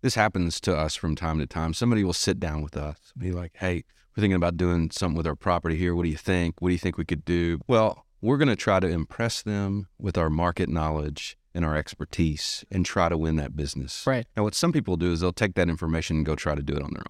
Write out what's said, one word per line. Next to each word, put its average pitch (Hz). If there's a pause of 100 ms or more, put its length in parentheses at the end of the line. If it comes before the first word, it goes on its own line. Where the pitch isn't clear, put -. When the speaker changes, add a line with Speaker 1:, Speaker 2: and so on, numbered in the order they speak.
Speaker 1:
This 135
happens 95
to 90
us 78
from 78
time 80
to 69
time. 82
Somebody 117
will 90
sit -
down 78
with 76
us 73 (160)
and -
be 92
like, 87
"Hey, 90 (300)
we're 104
thinking 98
about 87
doing 85
something 85
with 82
our 78
property 85
here. 87
What 87
do 82
you 76
think? 87
What 87
do 90
you 87
think 87
we 82
could 76
do?" 85
Well, 110 (140)
we're 123
gonna 139
try 95
to 92
impress 87
them 101 (120)
with 101
our 80
market 85
knowledge 78 (180)
and 85
our 78
expertise -
and 90
try 90
to 82
win 80
that 73
business. 71
Speaker 2:
Right. 131 (100)
Speaker 1:
Now, 107
what 104
some 175
people 98
do 87
is 82
they'll 90
take 98
that 87
information 80
and 76
go 78
try 76
to 73
do 73
it 71
on 69
their -